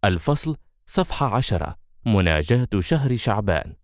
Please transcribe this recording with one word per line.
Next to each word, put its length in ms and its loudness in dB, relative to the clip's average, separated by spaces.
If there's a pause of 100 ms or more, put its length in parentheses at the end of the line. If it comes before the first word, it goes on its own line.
الفصل، 520 0 (300)
صفحة 400 -2
عشرة، 500 -2 (300)
مناجاة 640 2 (100)
شهر 380 0
شعبان. 560 -2 (120)